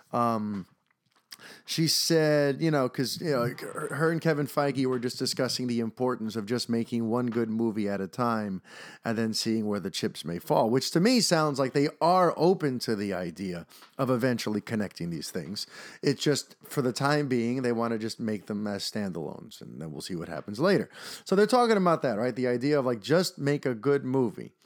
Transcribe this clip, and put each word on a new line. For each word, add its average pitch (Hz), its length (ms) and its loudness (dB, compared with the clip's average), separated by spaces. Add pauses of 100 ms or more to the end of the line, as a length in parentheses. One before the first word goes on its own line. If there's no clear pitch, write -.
(120)
Um, 107 540 0 (1000)
she 160 220 0
said, 151 760 4
you 165 80 2
know, 139 180 2
'cause, 120 320 -4
you - 100 -2
know, 120 300 0
her, - 360 -8
her 160 140 2
and 165 100 -2
Kevin 147 260 2
Feige 139 400 0
were 127 120 0
just 120 200 -4
discussing 127 480 -2
the 117 140 0
importance 113 560 -2
of 107 100 -4
just 120 240 -2
making 117 400 0
one 123 160 0
good 113 240 0
movie 110 360 0
at 101 140 -2
a 95 60 -2
time 107 560 -2 (420)
and 113 140 0
then 113 160 0
seeing 110 320 0
where 101 140 -2
the 92 100 -6
chips - 340 -6
may 82 140 -6
fall, 139 320 2
which 131 220 2
to 165 80 4
me 240 200 4
sounds 156 380 2
like 131 160 0
they 147 140 4 (120)
are 175 380 6
open 151 400 2
to 113 180 -2
the 101 160 -2
idea 87 540 -6 (320)
of 135 100 0
eventually 117 540 0
connecting 95 480 -4
these 80 200 -8
things. 90 360 -8 (340)
It's 143 220 0
just, - 420 -2
for - 160 -4
the 123 120 0
time 147 360 0
being, 123 320 0
they 123 120 0
wanna 117 260 0
just 110 200 -6
make 110 280 -4
them 104 200 -4
as 101 240 -6
standalones, 87 680 -8
and 62 220 -14
then 80 100 -10
we'll 71 80 -10
see 92 160 -8
what 82 120 -8
happens 92 320 -10
later. 165 280 2 (360)
So 190 120 2
they're 208 100 6
talking 233 300 6
about 175 260 4
that, 120 140 0
right? 120 180 0
The 127 140 0
idea 127 300 2
of, 127 80 2
like, 120 160 0
just 160 360 2
make 143 280 0
a 127 80 0
good 135 300 2
movie. 127 480 0 (140)